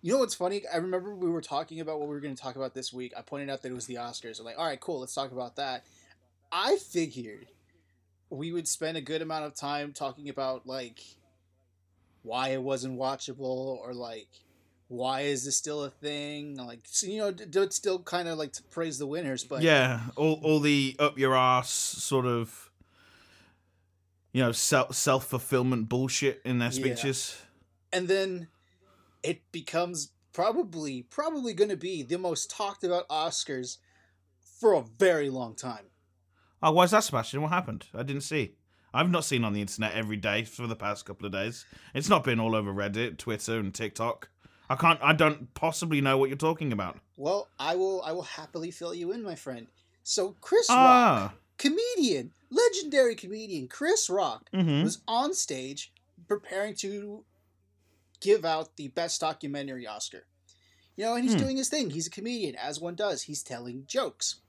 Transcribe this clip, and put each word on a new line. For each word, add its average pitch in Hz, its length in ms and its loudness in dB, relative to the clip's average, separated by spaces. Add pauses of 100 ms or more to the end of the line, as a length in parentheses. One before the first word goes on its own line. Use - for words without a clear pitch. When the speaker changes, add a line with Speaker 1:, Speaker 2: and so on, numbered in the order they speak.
Speaker 1:
you 175 120 -2
know 269 60 4
what's 233 160 2
funny? 190 260 -2 (120)
I 170 40 0
remember 185 360 -4
we 180 160 -2
were 170 120 -2
talking 156 400 -6
about 156 180 -4
what 147 80 -4
we 147 80 -6
were 143 60 -8
gonna 143 140 -6
talk 127 200 -10
about 131 200 -6
this 127 180 -8
week. 123 240 -8
I 120 60 -14
pointed 143 260 -8
out 135 140 -6
that 131 80 -8
it 127 40 -8
was 117 120 -10
the 123 80 -10
Oscars. 117 440 -10
I'm 110 60 -14
like, 117 120 -12
"All 165 80 -2
right, 139 140 -4
cool, 147 220 -6
let's 127 140 -10
talk 135 180 -4
about 127 240 -8
that." 135 260 -4 (680)
I 214 280 2
figured 131 720 -6 (840)
we 156 200 -6
would 170 160 -4
spend 160 280 -4
a 160 60 -6
good 156 220 -4
amount 156 200 -6
of 147 120 -10
time 147 360 -4
talking 143 380 -8
about, 131 380 -4
like, 127 320 -10 (1200)
why 123 280 0
it 135 120 0
wasn't 131 340 -2
watchable, 131 440 -4 (400)
or, 117 120 -10
like, 117 360 -10 (600)
why 127 340 -2
is 143 240 0
this 139 120 0
still 147 260 -2
a 139 60 -6
thing? 147 680 -8
Like, 120 280 -14
so, - 240 -2
you 202 100 -4
know, 208 140 0
d-, 185 140 -10
d-, 190 260 2
still 190 260 0
kinda, 175 380 -2
like, 151 180 -6
to - 80 -12
praise 160 380 -6
the 147 80 -4
winners, 139 360 -4
but 147 200 -2
Speaker 2:
Yeah, 127 380 6 (140)
all, 156 280 2
all 156 160 6
the 143 400 4
up 143 180 4
your 131 180 4
ass 127 360 4
sort - 560 0
of, 120 420 -4 (1600)
you 127 120 4
know, 120 80 4
self, 131 420 2
self-fulfillment 127 960 2
bullshit 131 560 0
in 123 140 0
their 120 80 2
Speaker 1:
Yeah. 123 60 -2 (220)
Speaker 2:
speeches. - 460 -4 (500)
Speaker 1:
And 185 160 -2
then 190 400 0 (760)
it 151 180 -4 (100)
becomes 170 600 -4 (220)
probably, 170 680 -2
probably 285 520 -4
gonna 196 220 2
be 165 280 -6
the 165 160 -4
most 175 320 -4
talked 196 320 -6
about 175 260 0
Oscars 147 680 -4 (840)
for 214 140 8
a 147 100 4 (160)
very 160 320 6
long 120 240 -6
time. 113 300 -10 (760)
Speaker 2:
Oh, 156 120 6
why 175 100 8
is 175 80 6
that, 214 140 6
Sebastian? 135 360 -2
What 156 100 -2
happened? 175 420 -2
I 117 100 -6
didn't 139 200 -6
see. 139 320 -2 (380)
I've 156 160 4
not 175 140 4
seen 123 220 2
on 104 80 0
the 104 80 0
internet 104 320 -4
every 107 240 -2
day 104 260 0
for 120 240 -8
the 110 80 -4
past 101 300 -6
couple 95 200 -12
of 101 60 -6
days. 104 340 -6 (280)
It's 151 160 -2
not 170 160 6
been 120 120 4
all 113 160 2
over 101 200 0
Reddit, 101 440 -2
Twitter, 113 420 -4
and 98 140 -4
TikTok. 113 540 -6 (420)
I 131 60 2
can't, 165 260 6
I 147 120 6
don't 151 400 4
possibly 160 480 0
know 135 160 6
what 135 120 6
you're 139 80 -4
talking 160 360 0
about. 98 260 -4 (160)
Speaker 1:
Well, 170 320 -2 (100)
I 160 200 0
will, 190 240 0
I 160 100 -6
will 175 120 -4
happily 165 480 -10
fill 170 220 -10
you 175 200 -4
in, 233 100 -6
my 180 120 -8
friend. 120 320 -10 (360)
So 196 380 -2
Chris 453 280 4
Speaker 2:
Ah. 247 600 8
Speaker 1:
Rock, - 100 -20 (160)
comedian, 302 760 2 (160)
legendary 294 680 4
comedian 190 540 -8
Chris 330 400 0
Rock 175 440 0
Speaker 2:
Mm-hmm. 165 300 4
Speaker 1:
was 214 240 0
on 254 260 2
stage 139 600 -6 (340)
preparing 202 520 -4
to 208 440 -8 (960)
give 202 240 6
out 160 320 0
the 151 140 -10
Best - 320 -2
Documentary 139 640 -4
Oscar. 107 380 -10 (720)
You 202 80 -4
know, 226 100 0
and 240 80 0
he's 226 120 4
Speaker 2:
Hmm. 165 40 6
Speaker 1:
doing 262 160 0
his 262 140 0
thing. 262 220 0
He's 160 160 -4
a - 40 -10
comedian, 208 460 -6
as 147 240 -6
one 170 140 -6
does. 185 280 -2
He's 147 200 -10
telling 123 440 -10
jokes. - 600 -4